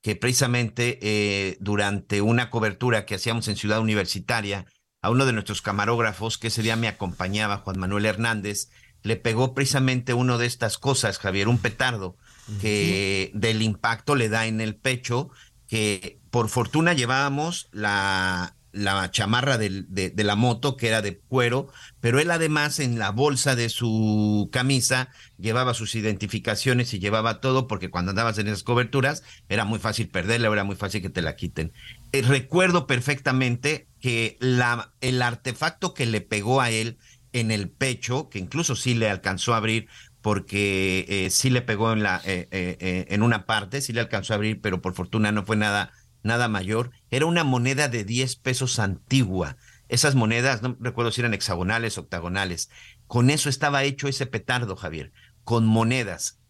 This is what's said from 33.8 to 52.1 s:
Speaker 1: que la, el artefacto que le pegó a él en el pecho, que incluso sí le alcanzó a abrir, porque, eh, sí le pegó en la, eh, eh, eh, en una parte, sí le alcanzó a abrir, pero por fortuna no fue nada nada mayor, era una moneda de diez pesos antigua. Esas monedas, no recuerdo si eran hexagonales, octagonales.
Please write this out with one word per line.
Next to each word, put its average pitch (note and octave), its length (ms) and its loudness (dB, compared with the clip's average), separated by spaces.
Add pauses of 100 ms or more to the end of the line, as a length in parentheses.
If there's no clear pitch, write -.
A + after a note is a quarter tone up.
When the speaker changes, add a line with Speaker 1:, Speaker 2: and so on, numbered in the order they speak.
Speaker 1:
que A#2 400 -2
la, B2 640 0
el B2+ 200 0
artefacto B2+ 720 -4
que C3 120 -2
le A2 160 0
pegó A2+ 400 0
a B2 80 2
él A2+ 280 -2 (360)
en A2+ 180 0
el G2+ 180 -2
pecho, B2+ 600 -4
que G#2 100 -8
incluso C3 360 -2
sí B2+ 180 0
le A2+ 160 2
alcanzó F#2+ 440 0
a A2+ 40 4
abrir, A2 300 0 (340)
porque, G2 840 0
eh, F#2+ 220 -2
sí C3 200 2
le B2 120 4
pegó A2+ 300 0
en A2 120 2
la, F#2 220 0
eh, F#2 260 -4
eh, F2+ 280 -4
eh, F#2 300 -2
en G#2 140 2
una A2+ 220 2
parte, G#2+ 360 -2
sí C3 100 -6
le A#2 100 -2
alcanzó A2 320 -4
a - 20 2
abrir, G#2+ 260 -2
pero F2+ 200 -2
por F#2 120 -4
fortuna G#2 380 0
no G#2 140 -2
fue A2 100 0
nada G#2 360 0 (320)
nada A#2+ 240 0
mayor, G#2+ 440 -2 (180)
era C3+ 160 0
una E3+ 180 2
moneda C3 440 2
de A#2 160 -2
diez A#2+ 320 -2
pesos B2+ 440 -2
antigua. F#2+ 800 0 (320)
Esas C3+ 260 2
monedas, A#2 460 2
no B2+ 180 -4
recuerdo A#2 320 -2
si A#2+ 100 -4
eran A#2 120 0
hexagonales, G2+ 640 -2
octagonales. F2 720 -6 (380)